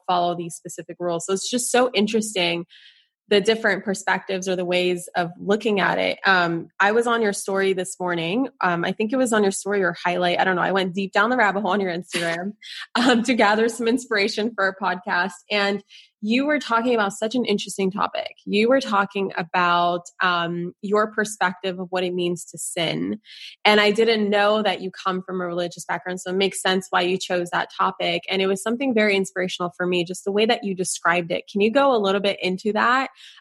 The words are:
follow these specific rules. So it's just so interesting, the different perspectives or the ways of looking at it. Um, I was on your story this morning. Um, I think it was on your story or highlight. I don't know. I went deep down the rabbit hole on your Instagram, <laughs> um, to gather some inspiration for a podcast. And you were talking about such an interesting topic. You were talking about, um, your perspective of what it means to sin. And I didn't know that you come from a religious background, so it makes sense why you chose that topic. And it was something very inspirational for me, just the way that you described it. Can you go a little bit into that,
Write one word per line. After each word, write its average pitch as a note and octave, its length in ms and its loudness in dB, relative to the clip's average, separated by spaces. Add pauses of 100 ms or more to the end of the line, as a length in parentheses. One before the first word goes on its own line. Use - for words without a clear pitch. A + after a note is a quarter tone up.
follow F3 280 2
these E3+ 200 -8
specific E3+ 440 -14
rules. E3+ 280 -4
So F#3+ 80 0
it's - 160 -4
just B3 200 -2
so B3 220 4
interesting, F#3+ 720 0 (640)
the G#3 120 4
different A3 440 0
perspectives F#3+ 640 -2
or F#3 80 0
the F3+ 80 -2
ways F3+ 500 0
of F3 240 -2
looking G3+ 420 0
at - 180 2
it. - 280 0
Um, F3 420 2 (120)
I G3+ 120 4
was A#3 140 2
on A#3 160 2
your G3+ 100 2
story F#3+ 420 0
this F3+ 260 -6
morning. F3+ 480 -2 (120)
Um, F3 240 0
I F#3 80 -2
think A3 200 -2
it C4+ 40 0
was B3+ 160 2
on G#3+ 100 4
your G3 100 4
story G3 300 -2
or F3 200 0
highlight. F3+ 380 0
I F#3 40 6
don't F#3 120 2
know. E3 60 0
I F3 100 0
went F#3 220 0
deep G3 180 -4
down G#3 180 4
the B3+ 60 0
rabbit G3+ 240 2
hole F#3 120 -2
on G3+ 80 0
your F#3 120 -2
Instagram, F3 640 -4 (200)
<laughs> - 200 -14
um, A#3+ 300 4
to C4 100 2
gather A3 340 4
some A#3 180 -4
inspiration A3 680 0
for G3 120 0
a F#3+ 80 -2
podcast. F#3 600 -2 (160)
And G3+ 320 0 (400)
you A#3+ 220 2
were D4 140 2
talking A#3 360 0
about G3+ 200 0
such A3 200 -6
an B3 120 0
interesting G3 440 -2
topic. - 540 -4
You G#3 240 2
were C4+ 120 4
talking G3+ 580 -2
about, F3 640 2 (200)
um, F3 600 -2
your G#3+ 300 2
perspective F#3+ 680 -2
of F#3 100 -6
what F#3 160 -2
it F3+ 80 -2
means F3 340 -2
to E3 120 -18
sin. F3 640 -4 (440)
And G#3 160 6
I G#3 100 4
didn't A3 380 2
know G#3 340 2
that F#3 200 -2
you F#3 80 -6
come F#3 320 -4
from F#3 180 -6
a F3+ 60 -4
religious F3 400 -6
background, F3+ 340 -6
so F#3 100 -8
it F#3 60 -2
makes F#3+ 240 0
sense F#3+ 300 0
why F#3 120 2
you F3+ 140 0
chose F3 340 -2
that E3+ 220 -2
topic. F3+ 560 -2
And F#3+ 140 0
it F#3+ 60 2
was G3 140 0
something A#3+ 300 -2
very G#3+ 240 4
inspirational F#3 600 -4
for F3+ 100 -2
me, F3+ 180 2
just F#3 200 -10
the G3+ 80 -2
way G#3 120 2
that A3+ 180 0
you G3 120 -4
described F3 580 -2
it. - 180 -4
Can G3 120 0
you A3 80 4
go C4+ 240 4
a - 20 4
little G3 240 2
bit F#3+ 220 -2
into F#3 320 -2
that, A#3+ 340 2 (320)